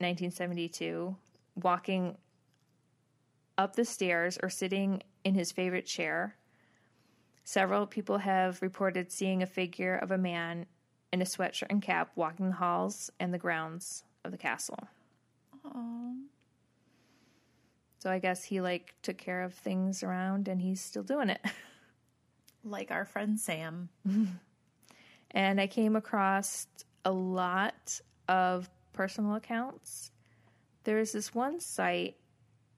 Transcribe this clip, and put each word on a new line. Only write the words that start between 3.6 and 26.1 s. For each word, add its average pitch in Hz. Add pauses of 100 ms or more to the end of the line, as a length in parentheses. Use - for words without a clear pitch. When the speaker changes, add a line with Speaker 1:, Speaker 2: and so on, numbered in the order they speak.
Speaker 1:
the 240
stairs 180
or 185
sitting 190 (220)
in 196
his 175
favorite 185
chair. 170 (1080)
Several 196
people 202
have 185
reported 185
seeing 190
a -
figure 185
of -
a 190
man 170 (460)
in 180
a -
sweatshirt -
and 208
cap 170
walking 170
the 185
halls 180 (120)
and 180
the 180
grounds 165 (220)
of 175
the 180
castle. - (760)
Speaker 2:
Aw. 240 (1900)
Speaker 1:
So 190
I 185
guess 180
he, 190
like, 180
took 185
care 180
of 185
things 190
around 190
and 185
he's 185
still -
doing 262
it. -
<laughs> 202 (1120)
Speaker 2:
Like 202
our 185
friend 214
Sam. 165 (140)
Speaker 1:
<laughs> 196 (1200)
And 196
I 196
came 214
across 202 (380)